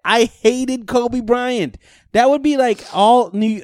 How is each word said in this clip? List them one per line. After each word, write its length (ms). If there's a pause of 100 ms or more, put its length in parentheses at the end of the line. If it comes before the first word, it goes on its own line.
I 200
hated 640
Kobe 320
Bryant. 580 (340)
That 160
would 140
be 140
like 260 (100)
all 400
New, 320